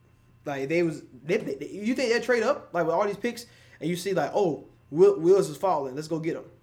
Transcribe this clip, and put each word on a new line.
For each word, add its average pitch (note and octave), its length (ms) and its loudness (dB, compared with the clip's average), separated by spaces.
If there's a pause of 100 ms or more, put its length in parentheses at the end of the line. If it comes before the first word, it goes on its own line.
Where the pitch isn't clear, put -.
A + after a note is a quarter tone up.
(440)
like, C#3 240 -6
they E3 140 2
was, D#3 200 -2 (220)
they, F3 140 0
they, - 300 -8
you G#3 260 -4
think B3 180 0
they A#3 80 2
trade A#3 220 0
up, C#4 320 -2
like, E3+ 100 0
with E3 100 0
all G3+ 120 2
these G3+ 100 -4
picks, A#3 300 -6 (340)
and D3 80 -4
you F3 80 -2
see, G3 160 -4
like, D#3 220 0
"Oh, F3 300 0 (260)
Will, F#3 280 6
Wills E3+ 300 4
is D3 80 -10
falling. D3 380 -2
Let's D#3 140 -10
go D#3+ 100 -4
get D#3+ 180 -4
him." C3 80 -14 (180)